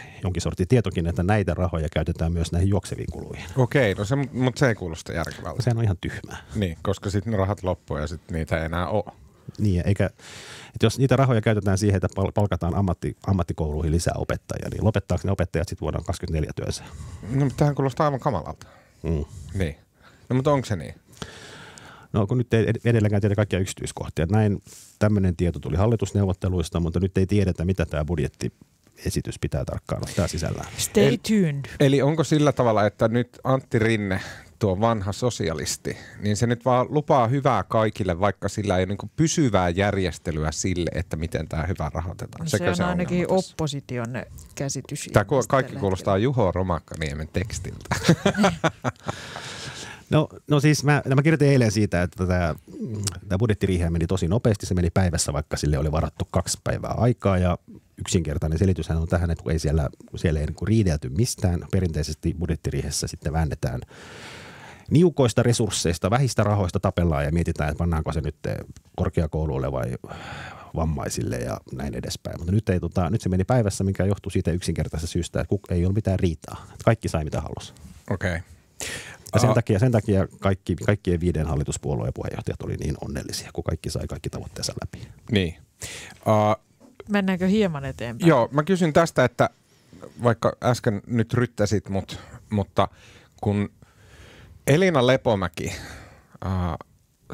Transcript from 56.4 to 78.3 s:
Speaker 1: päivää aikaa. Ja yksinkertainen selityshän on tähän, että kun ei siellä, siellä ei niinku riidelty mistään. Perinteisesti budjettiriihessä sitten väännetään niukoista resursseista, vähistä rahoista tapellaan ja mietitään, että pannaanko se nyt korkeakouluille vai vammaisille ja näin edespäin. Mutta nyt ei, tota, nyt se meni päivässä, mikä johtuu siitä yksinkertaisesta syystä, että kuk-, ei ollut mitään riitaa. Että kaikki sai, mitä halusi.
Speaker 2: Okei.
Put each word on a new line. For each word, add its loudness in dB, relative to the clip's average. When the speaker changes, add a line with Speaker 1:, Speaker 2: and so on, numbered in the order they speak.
Speaker 1:
päivää -4
aikaa. 2
Ja 2
yksinkertainen -2
selityshän 2
on 0
tähän, 2
että -4
kun -2
ei 2
siellä, 0
siellä 0
ei -2
niinku -6
riidelty 2
mistään. 0
Perinteisesti 0
budjettiriihessä -4
sitten -6
väännetään -2
niukoista 4
resursseista, 2
vähistä 2
rahoista 2
tapellaan 2
ja 0
mietitään, 0
että -4
pannaanko 0
se -2
nyt -4
korkeakouluille -2
vai -4
vammaisille -2
ja -6
näin -6
edespäin. -8
Mutta -2
nyt 2
ei, 2
tota, 0
nyt 0
se -2
meni 2
päivässä, 2
mikä 0
johtuu -2
siitä 0
yksinkertaisesta -2
syystä, -2
että 0
kuk-, -4
ei 2
ollut 2
mitään 2
riitaa. -2
Että -14
kaikki 2
sai, -2
mitä -2
halusi. -10
Speaker 2:
Okei. -2